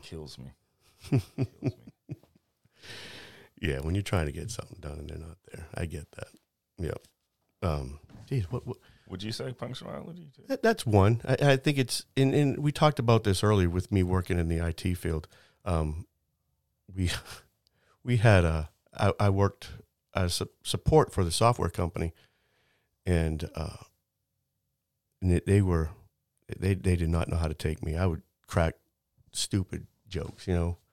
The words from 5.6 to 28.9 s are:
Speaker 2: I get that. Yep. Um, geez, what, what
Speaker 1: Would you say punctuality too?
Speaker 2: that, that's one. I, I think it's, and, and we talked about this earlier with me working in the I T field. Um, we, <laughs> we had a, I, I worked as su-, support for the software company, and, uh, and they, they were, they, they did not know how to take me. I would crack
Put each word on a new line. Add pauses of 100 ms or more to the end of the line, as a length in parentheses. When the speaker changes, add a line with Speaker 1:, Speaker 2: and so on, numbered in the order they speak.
Speaker 2:
I
get
that. (500)
Yep. (640)
Um, (300)
geez,
what,
what (320)
Speaker 1:
Would
you
say
punctuality
too?
Speaker 2:
that,
that's
one.
I,
I
think
it's, (140)
and,
and
we
talked
about
this
earlier
with
me
working
in
the
I
T
field. (380)
Um, (880)
we, (460)
<laughs>
we
had
a, (260)
I,
I
worked (460)
as
su-, (120)
support
for
the
software
company, (920)
and,
uh, (1500)
and
they,
they
were, (680)
they,
they
did
not
know
how
to
take
me.
I
would (240)
crack (580)